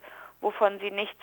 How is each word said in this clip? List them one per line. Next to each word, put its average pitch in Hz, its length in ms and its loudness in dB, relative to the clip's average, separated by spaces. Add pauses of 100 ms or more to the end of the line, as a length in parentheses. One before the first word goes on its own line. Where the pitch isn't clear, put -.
(400)
wovon 202 400 4
sie 202 120 -4
nichts 202 320 -4